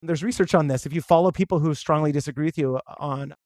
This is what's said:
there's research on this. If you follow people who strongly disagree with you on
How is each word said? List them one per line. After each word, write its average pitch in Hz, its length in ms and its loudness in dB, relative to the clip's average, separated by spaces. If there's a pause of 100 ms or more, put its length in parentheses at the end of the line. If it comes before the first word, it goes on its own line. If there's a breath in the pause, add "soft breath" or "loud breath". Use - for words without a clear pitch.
there's 160 200 -4
research 196 320 0
on 156 140 4
this. 131 180 -2
If 139 60 -8
you 165 80 -2
follow 175 320 4
people 180 260 0
who 156 160 0
strongly 151 380 0
disagree 143 320 -4
with 160 140 -4
you 131 200 0 (200)
on 139 360 -8 (120)